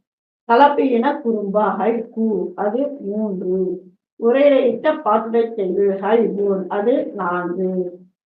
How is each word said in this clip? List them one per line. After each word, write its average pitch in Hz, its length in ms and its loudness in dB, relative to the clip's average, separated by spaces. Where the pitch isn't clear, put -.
கலப்பின 277 680 4
குறும்பா, 202 560 0
ஹைக்கூ 220 800 -2
அது 240 460 -2
மூன்று, 185 840 -4
உரையிட்ட 262 800 2
பாட்டுரை 226 520 0
செய்யுள், 196 460 0
ஹைபூல் 196 680 0
அது 214 460 0
நான்கு. 180 840 -4